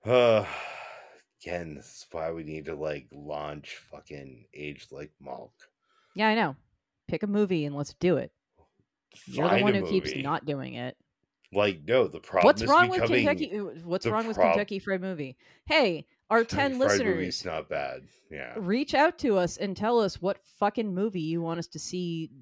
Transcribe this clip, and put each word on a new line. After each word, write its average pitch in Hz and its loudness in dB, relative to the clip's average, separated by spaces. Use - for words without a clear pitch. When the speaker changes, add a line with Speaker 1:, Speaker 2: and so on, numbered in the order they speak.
Speaker 1:
Uh, 113 6
again, 85 -8
this 69 -16
is - -20
why 82 -6
we 82 -10
need 78 -10
to, 80 -8
like, 73 -8
launch 73 -12
fucking 67 -18
Age 73 -12
Like 71 -16
Malk. - -16
Speaker 2:
Yeah, 214 2
I 214 4
know. 165 0
Pick - -4
a - -4
movie 190 2
and 143 -4
let's 143 -6
do 175 2
it. - -6
You're 131 -2
the 175 4
Speaker 1:
Find 196 6
Speaker 2:
one 202 4
Speaker 1:
a 196 2
Speaker 2:
who 185 -4
keeps 160 0
Speaker 1:
movie. 139 -6
Speaker 2:
not 143 -2
doing 131 -6
it. 123 -10
Speaker 1:
Like, 98 2
no, 117 4
the 80 -10
problem - 2
Speaker 2:
What's 226 6
Speaker 1:
is - 0
Speaker 2:
wrong 349 6
with 370 0
Speaker 1:
becoming - 4
Speaker 2:
Kentucky? 285 -2
Uh, 202 -6
what's 175 -4
Speaker 1:
the - 0
Speaker 2:
wrong 226 -2
with 220 -6
Speaker 1:
prob- 85 6
Speaker 2:
Kentucky - -2
Fried 190 -4
Movie? 151 -8
Hey, 202 2
our 226 6
Speaker 1:
Kentucky - -4
Speaker 2:
ten 277 2
Speaker 1:
Fried 262 4
Speaker 2:
listeners, 190 4
Speaker 1:
Movie's - -4
not 80 -6
bad. 67 -6
Yeah. 71 -12
Speaker 2:
reach 226 -2
out 311 4
to 220 2
us 175 0
and 196 -4
tell 226 2
us 196 -2
what 190 -2
fucking 226 0
movie 190 -2
you 160 -2
want 165 -4
us - -10
to 156 -14
see 170 -6